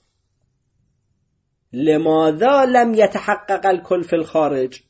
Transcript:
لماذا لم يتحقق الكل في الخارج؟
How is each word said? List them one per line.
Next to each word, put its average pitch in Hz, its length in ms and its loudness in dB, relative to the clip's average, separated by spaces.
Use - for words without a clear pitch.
لماذا 160 920 2
لم 240 280 2
يتحقق 202 760 -2
الكل 175 360 -2
في 170 120 -4
الخارج؟ 143 760 -4